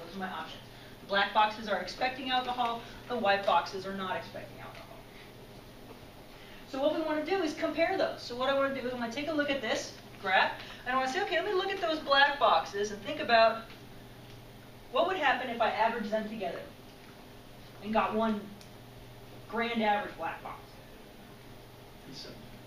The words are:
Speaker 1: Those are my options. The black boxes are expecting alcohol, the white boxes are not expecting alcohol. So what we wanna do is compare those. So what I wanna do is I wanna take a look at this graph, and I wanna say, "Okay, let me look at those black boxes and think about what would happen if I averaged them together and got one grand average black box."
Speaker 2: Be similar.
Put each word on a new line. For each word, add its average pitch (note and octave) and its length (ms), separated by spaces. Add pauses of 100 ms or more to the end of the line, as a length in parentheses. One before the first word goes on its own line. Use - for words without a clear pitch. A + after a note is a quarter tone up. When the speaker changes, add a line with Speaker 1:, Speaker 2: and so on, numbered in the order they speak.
Speaker 1:
Those F#3 120
are F#3+ 40
my F#3 100
options. - 320 (400)
The - 60
black G3 260
boxes G#3+ 340
are F#3 120
expecting B3+ 500
alcohol, B3 520 (260)
the B3 80
white G3 280
boxes F#3 420
are G3 80
not F#3+ 220
expecting - 440
alcohol. - 360 (1700)
So C4+ 100
what D4+ 140
we E4 80
wanna D4+ 220
do F#4 180
is D#4 120
compare E4 440
those. - 240
So A#3+ 140
what B3+ 120
I C#4 60
wanna C4+ 200
do B3 120
is B3+ 60
I B3 40
wanna A#3 160
take D4 160
a D#4+ 40
look D4 180
at - 100
this B3 320 (280)
graph, F#3+ 320 (340)
and B3 80
I C4 40
wanna C4 140
say, F#4 100
"Okay, F#4 140
let F4+ 100
me G#4 80
look F#4+ 160
at G4 100
those D#4+ 180
black C#4 400
boxes G3+ 540
and - 120
think - 160
about A3+ 440 (1300)
what D#4 140
would F#4+ 100
happen B3+ 340
if A#3 100
I G#3+ 100
averaged A3 400
them G#3+ 180
together G3+ 320 (1200)
and G#3+ 100
got G#3+ 220
one G#3+ 260 (1080)
grand A3+ 340
average G#3 340
black D#3+ 260
box." - 180 (1500)
Speaker 2:
Be - 60
similar. B2 240 (280)